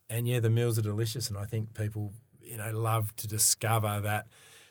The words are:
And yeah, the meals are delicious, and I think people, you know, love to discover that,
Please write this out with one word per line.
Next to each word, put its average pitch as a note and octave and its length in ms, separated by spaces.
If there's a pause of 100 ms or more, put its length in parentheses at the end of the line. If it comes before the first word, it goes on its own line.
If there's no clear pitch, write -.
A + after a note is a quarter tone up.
And A#2+ 200
yeah, B2 120
the A2 100
meals A#2 280
are A2 40
delicious, G#2+ 460
and G2+ 80
I G2+ 80
think A2 300
people, G#2 380 (280)
you - 160
know, G#2+ 160
love A2 440
to - 100
discover G#2+ 720
that, G#2 260 (440)